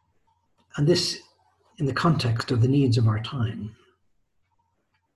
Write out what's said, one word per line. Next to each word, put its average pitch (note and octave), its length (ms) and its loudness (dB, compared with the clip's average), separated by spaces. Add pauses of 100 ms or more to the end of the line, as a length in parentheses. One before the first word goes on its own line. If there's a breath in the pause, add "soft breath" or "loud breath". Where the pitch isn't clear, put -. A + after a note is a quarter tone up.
(760)
and D3 120 2
this - 320 0 (580)
in C#3+ 80 -2
the C3 60 -2
context A#2+ 580 0
of A#2+ 100 0
the A#2 60 4
needs C3 320 2
of A2+ 80 2
our G#2+ 140 0
time. G#2 560 -8 (1400)